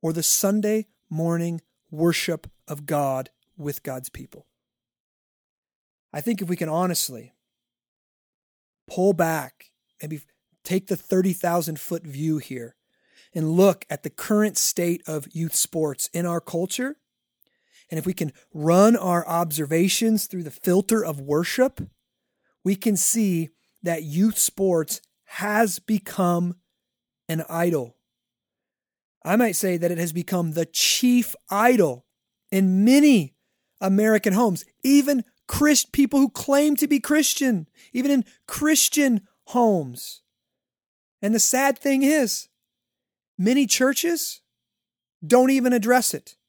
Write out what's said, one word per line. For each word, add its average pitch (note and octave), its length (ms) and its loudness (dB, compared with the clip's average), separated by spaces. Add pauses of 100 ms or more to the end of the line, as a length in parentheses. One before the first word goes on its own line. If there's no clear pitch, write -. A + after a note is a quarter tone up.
Or E3 100 -4
the E3 100 -4
Sunday G#3 640 0 (220)
morning E3 520 -2 (280)
worship E3 600 -2 (160)
of D3 180 -12
God C#3 440 -2 (260)
with D3 280 -10
God's C3 260 -12
people? - 380 -20 (1600)
I - 80 -10
think G3+ 220 -4
if F3 80 -6
we F3 80 -4
can D#3+ 100 -6
honestly D#3 680 -4 (1500)
pull F#3+ 280 0
back, D#3+ 580 -4 (300)
maybe D#3 200 -12 (440)
take F#3+ 220 -4
the G3 100 -2
thirty F#3 340 0
thousand E3+ 480 -2
foot E3+ 240 -10
view D3+ 360 -4
here A#2+ 360 -14 (580)
and D#3 180 -2
look F3+ 380 4
at D3 140 -10
the D#3 60 -8
current G#3 480 -2
state F3 500 -2
of D#3 240 -8
youth E3 240 -6
sports - 560 -4
in F3 140 -4
our E3+ 160 -4
culture, B3 560 -6 (920)
and D#3+ 80 -8
if D#3+ 80 -8
we F3+ 80 -4
can D#3+ 200 -6 (200)
run F3+ 440 4
our F3 280 -2
observations E3+ 1000 0
through F3+ 180 -10
the D3 80 -12
filter G3 520 0
of D3 180 -6
worship, E3+ 580 0 (880)
we G3 100 0
can G3+ 220 -2
see F#3 540 0 (300)
that E3 220 -4
youth F3 340 0
sports F3 640 -2 (260)
has G#3 540 -2
become F3 760 -2 (720)
an D#3+ 180 -4
idol. D#3+ 480 -2 (1300)
I F3+ 120 2
might A3+ 180 2
say F#3 220 -2
that E3+ 120 0
it F3 80 -4
has E3+ 140 -4
become E3+ 400 -2
the D#3+ 140 -2
chief - 680 0 (160)
idol G3+ 560 2 (460)
in F#3+ 320 2
many B3+ 520 6 (440)
American G3+ 540 2
homes, G#3 320 0 (180)
even C#4 400 4 (240)
Christ-, - 460 2
people C#4 260 2
who C4+ 100 4
claim C#4+ 460 2
to C#4+ 120 -2
be C#4+ 120 2
Christian, C4 680 0 (260)
even B3+ 180 0
in C4 140 2 (220)
Christian C#4+ 760 0 (260)
homes. F#3 760 -2 (1000)
And G#3 120 0
the A3+ 60 0
sad C4+ 380 2
thing C4+ 260 0
is, C#4 460 0 (880)
many B3 280 2
churches C#4+ 760 -2 (840)
don't B3+ 260 4
even B3+ 220 2
address A#3+ 400 2
it. - 220 -12 (140)